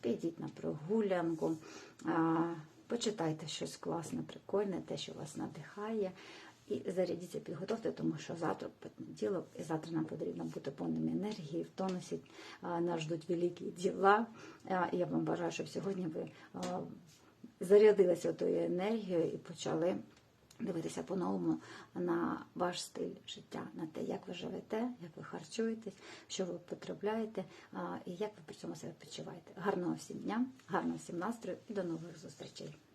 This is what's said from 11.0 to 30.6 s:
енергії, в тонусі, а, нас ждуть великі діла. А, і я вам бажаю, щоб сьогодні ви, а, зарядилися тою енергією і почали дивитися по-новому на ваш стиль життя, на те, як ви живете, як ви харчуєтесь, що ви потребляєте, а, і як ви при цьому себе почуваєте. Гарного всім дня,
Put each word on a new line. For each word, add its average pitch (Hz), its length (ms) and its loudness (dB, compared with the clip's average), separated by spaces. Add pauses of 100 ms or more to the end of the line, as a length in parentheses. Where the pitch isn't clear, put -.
енергії, 170 520 -2
в - 120 -8
тонусі, 185 440 -2 (420)
а, 175 200 0
нас 170 200 2
ждуть 160 280 -4
великі 175 420 0
діла. 196 540 6 (440)
А, 185 220 4
і 180 60 2
я 175 80 4
вам 160 200 2
бажаю, 165 260 2
щоб 156 160 -4
сьогодні 185 380 -2
ви, 165 260 -4 (220)
а, 180 260 -2 (800)
зарядилися 185 720 10
тою 170 300 4
енергією 180 680 2
і - 60 -4
почали 160 600 0 (640)
дивитися 165 440 -2
по-новому 175 540 2 (380)
на 170 500 0 (100)
ваш 180 260 0
стиль - 340 -4 (120)
життя, - 460 -8
на 160 140 -4
те, - 160 -6
як - 240 -4
ви 180 60 -6
живете, 202 560 -2 (120)
як 170 140 -12
ви 156 80 -10
харчуєтесь, 220 680 -4 (340)
що - 180 -2
ви 175 80 -4 (160)
потребляєте, 202 760 -2 (300)
а, 175 320 -4
і 185 60 -8
як 208 260 -4
ви 165 80 -18
при - 100 -12
цьому 170 200 -8
себе 165 240 -8
почуваєте. 170 560 -12
Гарного 180 400 2
всім - 220 -10
дня, 226 280 0 (220)